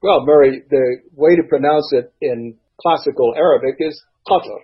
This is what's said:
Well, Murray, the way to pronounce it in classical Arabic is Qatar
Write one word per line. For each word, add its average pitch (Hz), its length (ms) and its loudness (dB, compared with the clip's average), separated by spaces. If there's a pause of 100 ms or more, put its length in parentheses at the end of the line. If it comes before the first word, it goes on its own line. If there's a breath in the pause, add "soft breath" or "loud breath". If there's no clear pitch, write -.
Well, 180 240 2
Murray, 139 440 4
the 127 280 0 (180)
way 156 200 2
to 170 140 2
pronounce 147 420 0
it 123 300 -2
in 117 360 -8 (220)
classical 135 560 -2
Arabic 139 440 0
is 156 200 -6 (280)
Qatar 147 360 -2